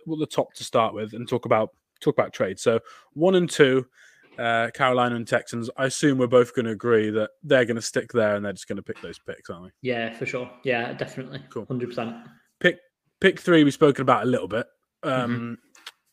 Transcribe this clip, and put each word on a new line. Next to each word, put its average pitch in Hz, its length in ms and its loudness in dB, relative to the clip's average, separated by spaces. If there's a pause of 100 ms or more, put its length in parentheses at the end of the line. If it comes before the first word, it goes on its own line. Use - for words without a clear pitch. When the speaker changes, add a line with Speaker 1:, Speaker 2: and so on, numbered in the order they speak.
Speaker 1:
well, 160 120 -6
the 151 80 -4
top - 280 -2
to - 100 -18
start 113 300 0
with 107 200 -10
and 117 140 -12
talk 123 160 -2
about, 110 280 0 (280)
talk - 180 0
about 101 140 0
trades. 98 300 -4
So 113 180 2 (340)
one 180 220 2
and 175 140 2
two, 131 360 4 (520)
uh, 117 360 0
Carolina 123 440 2
and 113 100 -8
Texans. 117 480 -4
I 135 120 -2
assume 139 320 2
we're 123 80 2
both 120 280 4
gonna 113 160 -2
agree 110 380 2
that 107 220 -2 (120)
they're 135 220 4
gonna 113 160 -2
stick 120 320 -6
there 107 220 2
and 101 100 -4
they're 101 80 -6
just - 160 -16
gonna 101 120 -8
pick - 200 -14
those 85 180 -14
picks, - 300 -14
aren't 90 160 -16
we? 92 40 -20 (120)
Speaker 2:
Yeah, 117 320 -6
for - 120 -10
sure. 123 240 -8 (140)
Yeah, 120 300 -2
definitely. 131 560 -12
Speaker 1:
Cool. 113 160 -12
Speaker 2:
Hundred 123 240 -6
percent. 117 260 -8 (460)
Speaker 1:
Pick, 175 180 2 (400)
pick 185 220 2
three, 165 240 6
we've 139 80 4
spoken 139 300 4
about 120 200 2
a 120 40 -2
little 120 200 0
bit. 107 200 -4 (360)
Speaker 2:
Mm-hmm. 131 180 -2
Speaker 1:
Um, 117 360 -6 (540)